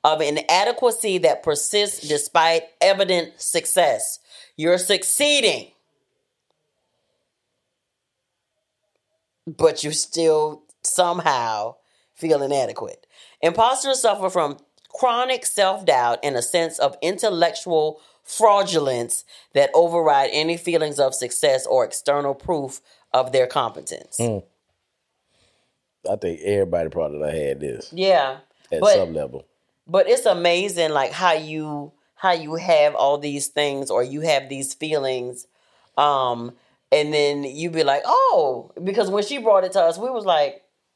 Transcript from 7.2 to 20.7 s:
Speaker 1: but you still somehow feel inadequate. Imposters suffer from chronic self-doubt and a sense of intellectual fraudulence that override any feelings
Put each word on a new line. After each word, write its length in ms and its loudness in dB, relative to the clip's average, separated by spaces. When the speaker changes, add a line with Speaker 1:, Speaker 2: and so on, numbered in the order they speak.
Speaker 1:
but 360 0
you 80 -6
still 720 0
somehow 920 -2
feel 300 0
inadequate. 640 -4
Imposters 600 0
suffer 280 0
from 280 -2
chronic 560 -2
self-doubt 800 2
and 120 -2
a 60 0
sense 380 -2
of 220 0
intellectual 1000 0
fraudulence 1000 2
that 200 4
override 580 4
any 260 0
feelings 420 -2